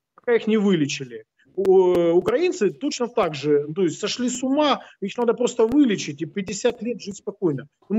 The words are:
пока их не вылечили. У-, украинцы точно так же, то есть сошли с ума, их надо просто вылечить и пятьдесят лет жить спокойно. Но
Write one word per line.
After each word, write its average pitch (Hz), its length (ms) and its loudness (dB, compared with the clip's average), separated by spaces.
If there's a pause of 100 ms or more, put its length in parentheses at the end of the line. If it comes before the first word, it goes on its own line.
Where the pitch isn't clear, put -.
(160)
пока 240 200 -2
их - 120 0
не 214 100 2
вылечили. 143 680 0 (300)
У-, 180 580 4
украинцы 220 560 2
точно 240 380 -6
так 175 280 -2
же, 147 400 0
то 190 80 0
есть 156 160 -2
сошли 240 300 -4
с - 140 -6
ума, 269 400 0 (180)
их 196 160 -8
надо 233 160 0
просто 233 320 0
вылечить 220 560 0
и 165 40 -6
пятьдесят 208 560 -6
лет 220 200 -8
жить 196 160 -12
спокойно. 147 500 -4 (220)
Но 202 100 -2